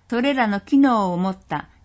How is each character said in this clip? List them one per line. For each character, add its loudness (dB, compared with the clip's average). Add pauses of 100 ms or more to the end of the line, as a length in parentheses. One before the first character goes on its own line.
そ -4
れ 0
ら 0
の -2
機 0
能 2
を -4
持 -2
っ -6
た -10 (160)